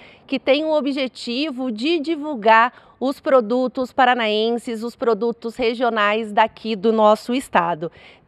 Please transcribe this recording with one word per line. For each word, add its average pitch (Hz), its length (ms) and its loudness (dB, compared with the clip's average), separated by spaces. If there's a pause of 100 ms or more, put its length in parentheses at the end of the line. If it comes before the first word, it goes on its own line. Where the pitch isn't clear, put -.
(280)
que 262 100 -2
tem 285 260 2
o 311 80 -2
objetivo 262 1000 -4
de 294 260 -2
divulgar 262 720 2 (280)
os 269 180 -4
produtos 254 760 0
paranaenses, 233 920 0
os 233 100 -10
produtos 226 600 -2
regionais 226 760 0
daqui 220 440 0
do 214 160 0
nosso 220 420 4
estado. 175 560 -2 (380)